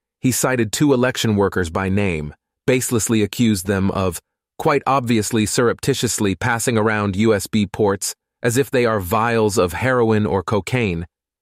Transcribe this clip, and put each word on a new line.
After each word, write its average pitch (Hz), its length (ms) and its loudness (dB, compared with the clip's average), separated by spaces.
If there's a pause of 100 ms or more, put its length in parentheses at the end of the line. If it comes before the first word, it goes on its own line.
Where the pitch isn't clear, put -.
(180)
he 127 140 0
cited 123 400 0
two 147 220 2
election 123 420 0
workers 92 320 0
by 95 220 -2
name, 87 440 -2 (320)
baselessly 120 560 0
accused 101 440 0
them 98 240 0
of, 92 280 -2 (400)
quite 147 280 0
obviously 120 580 0
surreptitiously 110 920 0
passing 117 440 -2
around 104 360 0
U 110 200 4
S 95 120 -2
B 107 200 0
ports 98 480 -2 (280)
as 113 140 0
if 135 140 0
they 123 160 2
are 110 120 0
vials 110 600 0
of 90 160 2
heroin 113 500 2
or 92 180 0
cocaine, 98 640 -2 (360)